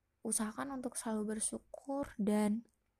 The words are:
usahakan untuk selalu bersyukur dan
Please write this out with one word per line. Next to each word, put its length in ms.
usahakan 560
untuk 160
selalu 400
bersyukur 800
dan 480